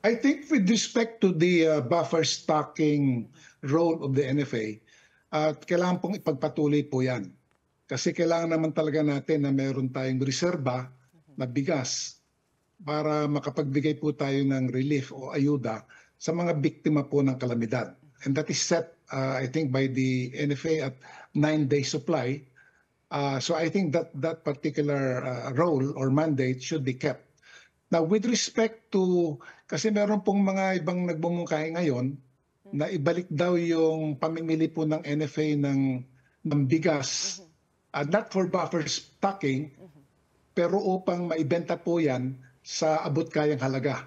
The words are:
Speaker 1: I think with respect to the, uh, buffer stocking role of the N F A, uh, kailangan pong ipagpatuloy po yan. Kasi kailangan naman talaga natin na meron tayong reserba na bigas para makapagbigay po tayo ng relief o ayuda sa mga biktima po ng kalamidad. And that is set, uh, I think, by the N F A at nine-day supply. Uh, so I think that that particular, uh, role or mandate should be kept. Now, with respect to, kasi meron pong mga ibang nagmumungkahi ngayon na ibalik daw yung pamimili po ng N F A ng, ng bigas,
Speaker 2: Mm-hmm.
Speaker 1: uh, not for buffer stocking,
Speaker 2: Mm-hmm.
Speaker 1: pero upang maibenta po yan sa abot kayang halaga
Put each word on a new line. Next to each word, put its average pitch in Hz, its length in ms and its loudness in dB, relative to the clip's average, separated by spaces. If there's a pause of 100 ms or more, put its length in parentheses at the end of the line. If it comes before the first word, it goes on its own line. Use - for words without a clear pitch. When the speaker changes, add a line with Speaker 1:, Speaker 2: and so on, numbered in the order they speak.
Speaker 1:
I 233 80 4
think 277 320 0
with 214 240 4
respect 226 480 0
to 185 160 4
the, 170 320 4
uh, 151 160 4
buffer 160 400 2
stocking 147 1040 0 (400)
role 160 320 2
of 139 160 -2
the 143 80 2
N 135 160 0
F 131 160 -2
A, 107 240 -4 (560)
uh, 156 160 2 (160)
kailangan 180 320 0
pong 185 160 -4
ipagpatuloy 147 720 0
po 131 160 0
yan. 123 240 -2 (640)
Kasi 165 240 -2
kailangan 165 400 2
naman 160 160 0
talaga 156 320 0
natin 147 400 0
na 139 80 0
meron 135 400 0
tayong 131 320 -2
reserba 131 640 -2 (480)
na 131 80 -4
bigas 135 800 -4 (560)
para 151 480 0
makapagbigay 143 720 0
po 151 160 -2
tayo 139 320 0
ng 131 240 2
relief 135 400 0
o 135 240 -10
ayuda 135 480 0 (320)
sa - 160 -4
mga 170 320 0
biktima 147 400 0
po 143 160 0
ng 135 160 2
kalamidad. 120 560 -2 (320)
And 139 160 0
that 151 80 -4
is - 160 -2
set, 165 320 0 (160)
uh, 135 240 -2
I 127 160 -4
think, 156 220 0
by 135 180 2
the 127 460 0
N 143 180 0
F - 140 -14
A 139 240 -2
at - 20 -18 (400)
nine-day 147 480 2
supply. 139 600 -2 (680)
Uh, 175 260 -2
so - 160 -2
I 165 160 0
think 170 240 0
that 165 300 0
that 160 240 -4
particular, 139 720 0
uh, 127 320 -6
role 143 400 2
or 135 160 0
mandate 131 540 2
should 151 240 -4
be 127 80 -2
kept. 139 260 -4 (680)
Now, 170 100 4
with 196 240 2
respect 220 720 -2
to, 175 400 2 (320)
kasi 208 220 0
meron 208 340 2
pong 202 160 4
mga 190 400 2
ibang 180 240 -2
nagmumungkahi 165 720 -2
ngayon 139 400 0 (560)
na 147 160 -2
ibalik 170 400 -2
daw 175 300 2
yung 160 580 2
pamimili 160 540 0
po 160 160 -2
ng 151 180 -2
N 147 160 -2
F 147 160 -4
A 156 160 2
ng, 135 480 0 (460)
ng 143 180 2
bigas, 151 800 0
Speaker 2:
Mm-hmm. - 500 -20
Speaker 1:
uh, 143 160 -2
not 214 240 0
for 185 160 0
buffer 175 380 -2
stocking, 151 880 -4
Speaker 2:
Mm-hmm. - 280 -20 (540)
Speaker 1:
pero 175 240 2
upang 185 480 -2
maibenta 160 480 0
po 170 240 0
yan 131 380 -2 (260)
sa 156 400 0
abot 160 240 -2
kayang 151 320 0
halaga 131 440 -2